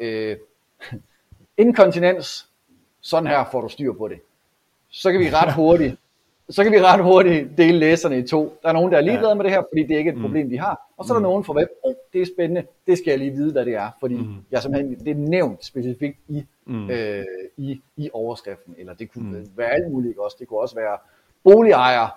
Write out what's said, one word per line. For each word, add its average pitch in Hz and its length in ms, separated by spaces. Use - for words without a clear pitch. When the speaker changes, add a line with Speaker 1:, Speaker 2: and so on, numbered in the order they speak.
Speaker 1:
øh, 110 360
<laughs> - 680
"Inkontinens, 180 880
sådan 165 260
her 139 240
får 127 100
du 113 80
styr 135 240
på 104 140
det." 92 120
Så - 220
kan 185 100
vi 165 80
ret 156 260
Speaker 2:
<laughs> 160 60
Speaker 1:
hurtigt, 156 340
så 202 140
kan 214 80
vi 208 100
ret 185 220
hurtigt 175 540
dele 170 220
læserne 160 400
i 123 80
to. 156 360
Der 165 60
er 160 40
nogen, 175 180
der 170 60
er 143 40
ligeglade 214 280
Speaker 2:
Ja. 208 60
Speaker 1:
med 202 80
det 190 80
her, 190 100
fordi 156 120
det 143 100
er 151 40
ikke 151 140
et 139 60
Speaker 2:
Mm. 117 40
Speaker 1:
problem, 143 280
de 123 100
har. 185 380
Og - 80
så 240 80
er - 20
der 226 40
Speaker 2:
Mm. 208 120
Speaker 1:
nogen 196 120
for 160 100
hvem, 151 140
"Oh, 262 100
det 180 80
er 180 40
spændende, 175 380
det 180 100
skal 170 140
jeg 135 80
lige 139 120
vide, 147 200
hvad 131 140
det 120 80
er," 104 160
fordi 123 160
Speaker 2:
Mm. 107 200
Speaker 1:
jeg 123 100
simpelthen, 139 380
det 139 120
er 151 40
nævnt 147 500
specifikt 127 520
i, 147 180
Speaker 2:
Mm. 110 240
Speaker 1:
øh, 107 360
i, 135 240
i 151 160
overskriften, 110 640
eller 90 160
det - 200
kunne 104 260
Speaker 2:
Mm. 104 160
Speaker 1:
være 117 140
alt 165 220
muligt, 123 200
ikke 101 120
også? 104 160
Det 123 80
kunne 110 120
også 120 160
være, 107 220
"Boligejer, 131 720